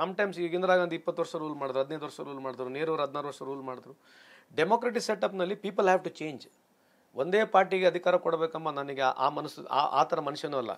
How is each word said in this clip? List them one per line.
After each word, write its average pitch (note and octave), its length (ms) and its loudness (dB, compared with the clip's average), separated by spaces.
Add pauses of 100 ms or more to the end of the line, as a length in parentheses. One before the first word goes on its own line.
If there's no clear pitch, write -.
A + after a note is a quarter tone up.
sometimes F#3 380 -2
ಈಗ E3+ 140 -2
ಇಂದಿರಾ F#3 220 4
ಗಾಂಧಿ E3+ 200 2
ಇಪ್ಪತ್ತು E3 260 -2
ವರ್ಷ - 140 -6
ರೂಲ್ D3+ 180 -6
ಮಾಡಿದ್ರು, C3+ 280 -2
ಹದಿನೈದು D3+ 220 -8
ವರ್ಷ C#3 160 -10
ರೂಲ್ C#3 200 -10
ಮಾಡಿದ್ರು, B2+ 280 -8
ನೆಹರು D3 220 -4
ಅವ್ರು D3+ 120 0
ಹದಿನಾರು C#3+ 240 -4
ವರ್ಷ C#3+ 160 -10
ರೂಲ್ C#3 200 -8
ಮಾಡಿದ್ರು. C3 340 -12 (600)
ಡೆಮಾಕ್ರಟಿಕ್ A3 480 2
ಸೆಟಪ್‌ನಲ್ಲಿ G3+ 500 -2
people G3+ 300 -2
have F#3 240 4
to D#3 40 -8 (100)
change. D3+ 260 -10 (680)
ಒಂದೇ F#3 280 4
ಪಾರ್ಟಿಗೆ F#3+ 420 4
ಅಧಿಕಾರ F3+ 300 4
ಕೊಡಬೇಕಮ್ಮ D#3+ 540 0
ನನಗೆ C#3 300 -4
ಆ, C3 100 4
ಆ C3+ 180 2
ಮನಸ್ಸು, D3 360 -6
ಆ, C3+ 360 2
ಆ D#3 40 6
ಥರ D#3+ 160 -2
ಮನುಷ್ಯನೂ D3 380 -4
ಅಲ್ಲ. A#2 200 -2